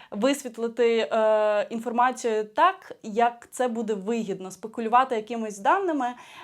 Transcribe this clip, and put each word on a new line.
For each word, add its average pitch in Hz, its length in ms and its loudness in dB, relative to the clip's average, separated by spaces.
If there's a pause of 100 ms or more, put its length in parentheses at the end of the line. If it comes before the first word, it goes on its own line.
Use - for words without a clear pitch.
(100)
висвітлити, 233 1000 0
е, 214 580 2
інформацію 233 760 0
так, 330 480 0 (100)
як 233 480 -2
це 254 180 -2
буде 226 260 -4
вигідно, 190 560 -6
спекулювати 233 640 0
якимись 214 420 -6
даними, 285 560 0 (300)